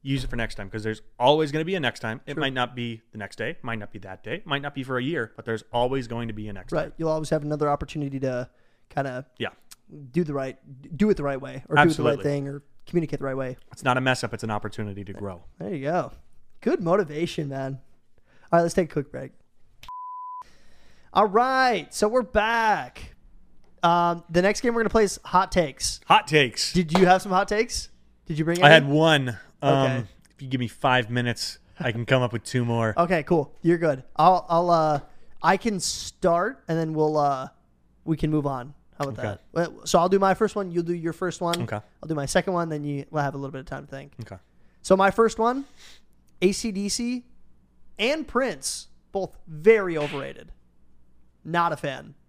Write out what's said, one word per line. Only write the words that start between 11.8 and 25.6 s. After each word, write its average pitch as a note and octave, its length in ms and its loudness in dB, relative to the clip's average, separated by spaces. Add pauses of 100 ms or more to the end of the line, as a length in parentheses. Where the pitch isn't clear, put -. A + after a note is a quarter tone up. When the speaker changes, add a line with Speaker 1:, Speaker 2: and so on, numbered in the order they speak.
Speaker 1:
Absolutely. C#3+ 360 2
Speaker 2:
thing, C#3+ 260 -2
or C#3+ 140 -12 (240)
communicate D#3 320 -2
the C#3 60 -6
right C3 120 -4
way. C3 200 -6 (160)
Speaker 1:
It's - 100 -18
not B2+ 140 4
a B2+ 60 2
mess C3 200 2
up. A#2 120 -6
It's A2+ 100 -8
an A2 60 -4
opportunity G#2 540 -6
to G2+ 100 -14
grow. G2 300 -10 (140)
Speaker 2:
There G3+ 160 -8
you C3+ 100 -8
go. D#3 280 -2 (480)
Good C#4 220 0
motivation, E3 680 0
man. C3+ 300 -8 (720)
All E3+ 60 6
right, E3+ 40 6
let's E3+ 120 0
take F3 160 0
a - 20 -18
quick C#3+ 180 -6
break. C3 220 -12 (1800)
All G#3 120 4
right, A#3+ 680 2
so G#3 140 2
we're B3 140 2
back. G#3+ 920 0 (680)
Um, E3+ 460 4
the E3+ 140 4
next G3+ 180 2
game A#3 140 0
we're A#3 80 2
gonna G#3 80 0
play A3 140 4
is - 220 -4
Hot F#3 240 2
Takes. - 580 -2